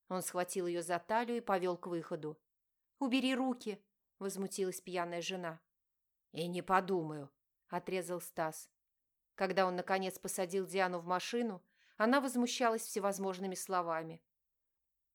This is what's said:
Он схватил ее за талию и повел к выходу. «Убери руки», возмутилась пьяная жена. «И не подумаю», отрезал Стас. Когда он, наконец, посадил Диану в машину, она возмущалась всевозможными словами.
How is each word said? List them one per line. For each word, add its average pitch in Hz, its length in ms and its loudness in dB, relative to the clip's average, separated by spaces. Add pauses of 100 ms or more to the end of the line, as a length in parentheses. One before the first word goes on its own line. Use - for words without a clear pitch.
Он 185 140 -2
схватил 180 440 -2
ее 175 160 0
за 170 160 0
талию 233 400 0
и - 20 -2
повел 185 360 2
к - 100 -12
выходу. 160 540 -6 (580)
«Убери 262 360 4
руки», 247 480 -2 (360)
возмутилась 190 640 -2
пьяная 175 420 -2
жена. 170 380 -6 (720)
«И 165 160 -2
не 175 140 -2
подумаю», 175 680 2 (380)
отрезал 175 520 -2
Стас. - 480 -4 (680)
Когда 185 300 4
он, 180 100 0
наконец, 185 420 0
посадил 185 480 -2
Диану 180 320 2
в 170 80 -8
машину, 196 580 0 (320)
она 247 240 6
возмущалась 240 640 2
всевозможными 190 720 -2
словами. 165 640 -2 (960)